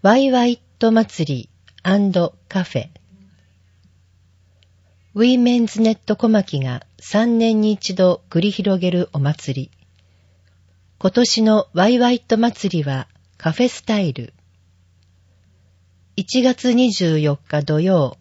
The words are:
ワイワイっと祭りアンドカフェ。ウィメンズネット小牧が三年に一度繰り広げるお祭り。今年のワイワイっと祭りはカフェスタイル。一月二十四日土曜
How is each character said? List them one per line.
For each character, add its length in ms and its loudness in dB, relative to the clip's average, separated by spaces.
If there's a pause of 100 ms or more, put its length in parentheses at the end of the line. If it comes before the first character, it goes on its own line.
ワ 140 4
イ 160 2
ワ 140 2
イ 80 0
っ 60 -10 (200)
と 100 2
祭 520 -2
り 80 -20 (340)
ア 120 2
ン 140 2
ド 240 -2 (140)
カ 160 -4
フ 160 -6
ェ。 80 -14 (2250)
ウ 80 0
ィ 160 4
メ 220 2
ン 60 2
ズ 140 -6
ネ 120 4
ッ 20 -2
ト 220 -4
小 120 0
牧 300 0
が 260 -6 (140)
三 400 0
年 220 2
に 100 2
一 240 -6
度 360 2
繰 100 0
り 100 0
広 300 -2
げ 100 0
る 220 -2
お 80 -4
祭 420 -4
り。 80 -16 (1300)
今 120 0
年 320 0
の 320 2
ワ 160 2
イ 80 2
ワ 120 2
イ 60 2
っ 80 -10
と 140 -2
祭 400 -2
り 40 -2
は 240 -6 (300)
カ 160 -4
フ 120 0
ェ 40 2
ス 160 -10
タ 140 -2
イ 160 -2
ル。 180 -14 (1800)
一 240 -2
月 320 -2
二 180 2
十 280 -2
四 180 -2
日 240 -6
土 200 -2
曜 400 0